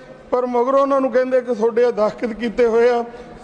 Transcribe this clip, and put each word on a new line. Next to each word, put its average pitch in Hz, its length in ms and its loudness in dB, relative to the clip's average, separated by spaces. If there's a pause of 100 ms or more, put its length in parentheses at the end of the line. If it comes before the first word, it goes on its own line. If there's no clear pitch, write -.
(320)
ਪਰ 247 140 0
ਮਗਰੋਂ 247 340 2
ਉਹਨਾਂ 277 220 2
ਨੂੰ 262 100 0
ਕਹਿੰਦੇ 254 300 0
ਕਿ 240 140 -4
ਤੁਹਾਡੇ 233 280 0
ਇਹ 240 80 2
ਦਸਤਖਤ 208 420 -2
ਕੀਤੇ 233 320 -2
ਹੋਏ 233 240 4
ਆ 240 140 0 (400)